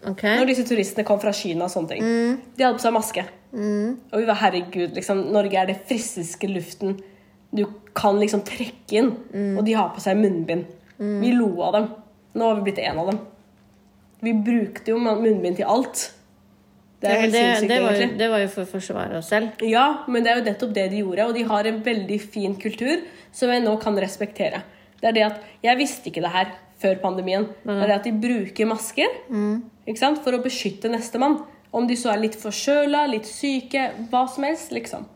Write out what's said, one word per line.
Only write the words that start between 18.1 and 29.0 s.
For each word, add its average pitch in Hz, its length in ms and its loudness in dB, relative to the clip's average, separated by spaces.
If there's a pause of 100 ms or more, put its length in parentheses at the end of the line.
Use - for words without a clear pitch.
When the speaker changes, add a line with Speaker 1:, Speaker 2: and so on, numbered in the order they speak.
Speaker 1:
det 226 120 2
var 220 100 2
jo 196 80 0
for 196 140 -6
å 180 60 -6
forsvare 185 500 -6
oss 165 120 -8
selv. 220 220 2 (100)
Speaker 2:
Ja, 254 460 4
men 240 160 2
det 233 80 4
er 240 80 6
jo 233 120 -2
nettopp 214 220 -4
det 196 180 0
de 208 120 -2
gjorde, 190 240 0
og 233 80 -2
de 233 80 0
har 214 220 0
en 220 180 -2
veldig 208 380 -2
fin 196 340 -4
kultur 247 460 -2 (300)
som - 180 0
jeg 247 140 2
nå 214 180 2
kan 214 140 0
respektere. 196 680 -4 (400)
Det 220 80 4
er - 20 2
det 220 120 4
at 214 180 0 (220)
jeg 240 140 6
visste 262 320 -2
ikke 165 120 -4
det 170 100 -2
her 185 160 2 (380)
før 190 160 2
pandemien. 185 480 0 (160)
Speaker 1:
Hva 208 80 -2
da? 202 60 -2
Speaker 2:
Det 196 40 2
er 208 40 2
det 202 100 4
at 208 60 -4
de 240 80 -2 (160)
bruker 214 420 -2
masker, 247 400 -2 (200)